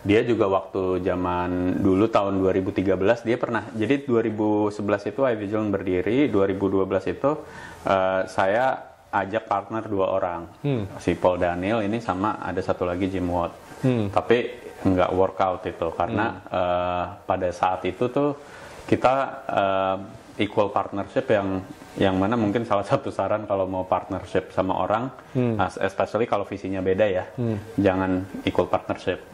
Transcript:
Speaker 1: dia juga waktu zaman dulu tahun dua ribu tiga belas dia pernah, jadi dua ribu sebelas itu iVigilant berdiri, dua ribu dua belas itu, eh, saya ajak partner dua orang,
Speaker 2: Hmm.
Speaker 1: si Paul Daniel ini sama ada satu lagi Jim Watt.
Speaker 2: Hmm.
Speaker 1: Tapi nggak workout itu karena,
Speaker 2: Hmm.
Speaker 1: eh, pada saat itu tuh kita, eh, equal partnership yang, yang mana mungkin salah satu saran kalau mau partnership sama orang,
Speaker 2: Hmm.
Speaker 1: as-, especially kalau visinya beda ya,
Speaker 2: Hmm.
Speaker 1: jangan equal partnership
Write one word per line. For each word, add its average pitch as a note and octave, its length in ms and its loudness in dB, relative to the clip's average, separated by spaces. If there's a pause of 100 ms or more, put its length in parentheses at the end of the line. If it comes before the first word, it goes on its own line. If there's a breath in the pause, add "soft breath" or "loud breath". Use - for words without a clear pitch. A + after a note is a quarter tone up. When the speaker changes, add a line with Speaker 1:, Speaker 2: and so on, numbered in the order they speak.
Speaker 1:
dia G2+ 240 4
juga G#2+ 240 2
waktu F#2+ 340 0 (200)
zaman F2+ 480 0 (260)
dulu G2 320 4
tahun G2 320 2
dua F#2+ 160 4
ribu F#2+ 160 0
tiga F#2+ 240 2
belas G2 240 2
dia A2+ 160 0
pernah, A2 320 -2
jadi A2 320 0
dua A#2 240 2
ribu G#2+ 480 2
sebelas G2+ 320 0
itu G#2+ 160 -4
iVigilant G#2+ 480 0
berdiri, G2 640 0
dua G2 160 4
ribu G2 240 0
dua F#2+ 160 2
belas F#2+ 160 0
itu, C3+ 320 -2 (480 loud breath)
eh, F#2+ 400 2
saya G#2+ 560 2 (320)
ajak G2+ 320 0
partner G2+ 400 -4
dua G2 240 0
orang, F#2+ 320 -2 (240)
Speaker 2:
Hmm. B2 320 -2
Speaker 1:
si - 160 -2
Paul G2 240 2
Daniel F2+ 480 0
ini G#2+ 160 -2
sama G2 400 -2
ada F2+ 200 -4
satu F2+ 280 -2
lagi F#2 240 -2
Jim F2+ 160 -2
Watt. F2 240 -2 (320)
Speaker 2:
Hmm. A#2+ 240 2
Speaker 1:
Tapi - 280 2 (440)
nggak F2+ 320 4
workout F#2 560 0
itu E2+ 240 -4
karena, G#2+ 400 -2
Speaker 2:
Hmm. F#2+ 180 -14
Speaker 1:
eh, F2+ 540 0 (240)
pada F#2 240 0
saat F#2 320 0
itu F#2+ 240 -2
tuh C#3+ 240 0 (540 loud breath)
kita, - 280 4 (320)
eh, F#2+ 500 2 (420)
equal G#2 300 2
partnership G2 640 -2
yang, G2 320 0 (320)
yang G2 180 4
mana G2 220 2
mungkin A2 320 0
salah G2+ 160 2
satu C3+ 240 0
saran G#2 400 -2
kalau G2 160 2
mau F#2 240 -4
partnership F#2 640 -2
sama F#2 240 0
orang, G#2+ 320 0 (240)
Speaker 2:
Hmm. B2 240 0
Speaker 1:
as-, F#2+ 240 -2
especially G2+ 480 0
kalau G2+ 160 0
visinya F#2+ 400 -4
beda F#2+ 240 4
ya, F#2 160 0 (100)
Speaker 2:
Hmm. A#2 220 -2 (240)
Speaker 1:
jangan F#2 400 4 (240)
equal - 240 2
partnership - 640 -2